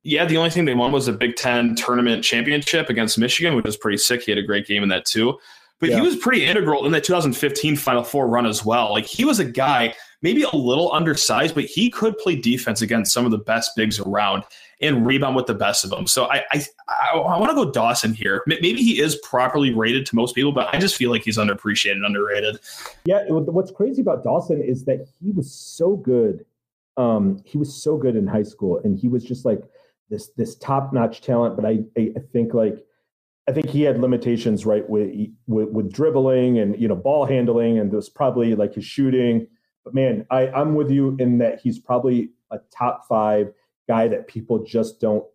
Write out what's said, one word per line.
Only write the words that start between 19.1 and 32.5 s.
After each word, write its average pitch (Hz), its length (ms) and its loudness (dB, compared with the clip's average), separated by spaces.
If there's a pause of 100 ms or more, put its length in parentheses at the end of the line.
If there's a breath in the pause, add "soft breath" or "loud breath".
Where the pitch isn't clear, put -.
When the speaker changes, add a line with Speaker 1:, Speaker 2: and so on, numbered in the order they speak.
Speaker 1:
properly 131 560 0
rated 117 320 0
to - 100 -4
most 120 200 2
people, 143 180 2
but 90 200 0
I 151 60 0
just 190 160 0
feel 120 160 0
like 110 120 0
he's 107 140 -2
underappreciated, 101 680 0
underrated. 104 540 -2 (440 loud breath)
Speaker 2:
Yeah, 196 240 2
it - 60 -2
was, 156 140 0
what's 190 240 -2
crazy 254 300 -2
about 156 220 0
Dawson 147 400 -2
is 131 220 -4
that 135 200 -2 (160)
he 196 100 -4
was 165 200 -4
so - 460 -2
good. 117 480 0 (500)
Um, 107 480 0
he - 140 -8
was 147 180 -4
so 151 220 -2
good 127 180 0
in 101 100 2
high 107 180 0
school, 95 420 -4
and 98 120 2
he 123 120 0
was 120 160 -2
just, 127 180 -8
like – 110 180 0 (480 soft breath)
this, 104 180 -10 (100)
this 113 180 -4
top-notch 135 680 -2
talent. 117 340 0
But 107 80 -2
I, 110 140 0 (180)
I, 110 180 -2
I 123 40 -6 (120)
think, 117 220 0